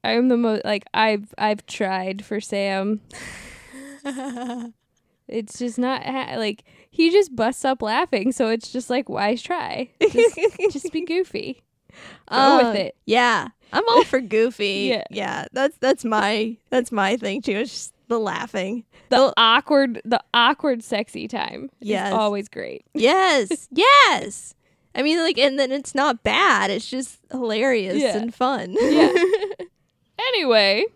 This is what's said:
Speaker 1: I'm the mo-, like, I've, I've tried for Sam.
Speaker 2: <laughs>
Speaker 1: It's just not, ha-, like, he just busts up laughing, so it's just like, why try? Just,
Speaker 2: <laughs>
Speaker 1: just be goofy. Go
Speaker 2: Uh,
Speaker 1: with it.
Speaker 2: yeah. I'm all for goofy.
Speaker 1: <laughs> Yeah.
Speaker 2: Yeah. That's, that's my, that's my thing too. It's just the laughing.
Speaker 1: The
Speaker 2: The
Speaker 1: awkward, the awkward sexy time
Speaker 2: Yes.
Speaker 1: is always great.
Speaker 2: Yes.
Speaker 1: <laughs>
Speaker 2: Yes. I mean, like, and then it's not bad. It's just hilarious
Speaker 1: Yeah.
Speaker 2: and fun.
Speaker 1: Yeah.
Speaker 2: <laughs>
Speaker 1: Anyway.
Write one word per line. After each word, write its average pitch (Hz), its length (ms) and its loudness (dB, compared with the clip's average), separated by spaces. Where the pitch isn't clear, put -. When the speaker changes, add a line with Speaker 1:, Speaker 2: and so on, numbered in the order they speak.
Speaker 1:
I'm 233 240 2
the 247 100 4
mo-, 220 280 0
like, 208 180 -2
I've, 214 440 0
I've 214 280 -2
tried 190 600 -4
for 214 160 -6
Sam. 196 580 -2
Speaker 2:
<laughs> 247 720 -10
Speaker 1:
It's - 320 -8
just 240 220 -6
not, 254 240 -2
ha-, 262 340 -6
like, 214 260 -6
he 330 180 2
just 359 260 4
busts 233 280 -2
up 262 180 0
laughing, 233 520 0
so 226 160 0
it's 226 220 -4
just 254 180 -8
like, 247 180 -2
why 208 280 -2
try? - 540 -6
Just, 440 360 4
Speaker 2:
<laughs> 370 160 0
Speaker 1:
just 285 200 -10
be 320 140 -4
goofy. - 580 -4
Go - 60 -6
Speaker 2:
Uh, 269 280 6
Speaker 1:
with 226 120 0
it. 190 200 -4
Speaker 2:
yeah. 226 420 2
I'm 440 180 0
all 466 140 8
for - 160 0
goofy. 214 680 0
Speaker 1:
<laughs> 254 40 0
Yeah. 220 180 -2
Speaker 2:
Yeah. - 440 -6
That's, 269 240 -2
that's - 280 0
my, 214 520 0
that's 254 220 0
my 208 260 0
thing 277 240 -6
too. 269 120 -2
It's 214 180 -4
just - 220 -14
the 233 100 0
laughing. 196 640 -6
Speaker 1:
The 254 60 2
Speaker 2:
The - 100 0
Speaker 1:
awkward, 247 680 4
the 226 160 0
awkward 247 500 2
sexy 214 460 -6
time 220 400 -8
Speaker 2:
Yes. 202 300 -4
Speaker 1:
is 196 40 -2
always 208 360 -2
great. - 340 -12
Speaker 2:
Yes. 302 760 2
Speaker 1:
<laughs> - 20 -20
Speaker 2:
Yes. 403 840 4
I - 80 -4
mean, 311 180 2
like, 330 200 0
and 269 180 2
then 262 140 0
it's 277 240 -6
not 269 280 0
bad. 214 460 2
It's 202 200 -4
just 254 280 -8
hilarious 220 680 0
Speaker 1:
Yeah. 220 180 0
Speaker 2:
and 226 180 -6
fun. 247 440 -2
Speaker 1:
Yeah. - 400 6
Speaker 2:
<laughs> 370 40 4
Speaker 1:
Anyway. 262 680 2